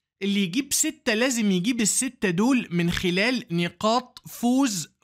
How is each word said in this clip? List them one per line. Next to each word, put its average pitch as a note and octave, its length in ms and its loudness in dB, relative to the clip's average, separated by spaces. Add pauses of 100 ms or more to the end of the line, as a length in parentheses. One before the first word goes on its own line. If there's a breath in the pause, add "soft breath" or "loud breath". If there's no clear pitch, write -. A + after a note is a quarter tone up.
(220)
اللي G3+ 220 0
يجيب A3 300 -2
ستة - 400 -2
لازم A#3 380 2
يجيب F#3 300 0
الستة A3 480 0
دول A3 420 2
من F3 200 0
خلال G3 600 0
نقاط G#3+ 760 -2
فوز A#3+ 760 0